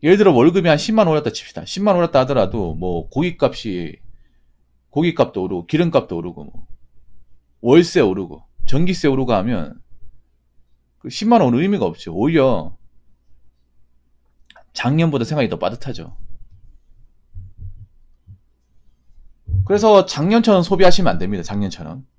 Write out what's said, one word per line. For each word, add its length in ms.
예를 120
들어 160
월급이 360
한 100
십만 280
원 60
올랐다 200
칩시다. 320
십만 300
원 80
올랐다 180
하더라도 540
뭐 340
고깃값이, 880
고깃값도 520
오르고 240
기름값도 500
오르고 280
뭐 220
월세 400
오르고 440
전기세 420
오르고 240
하면 500
그 120
십만 300
원 140
의미가 300
없죠. 300
오히려 600
작년보다 520
생각이 240
더 100
빠듯하죠. 580
그래서 420
작년처럼 560
소비하시면 480
안 80
됩니다. 240
작년처럼. 640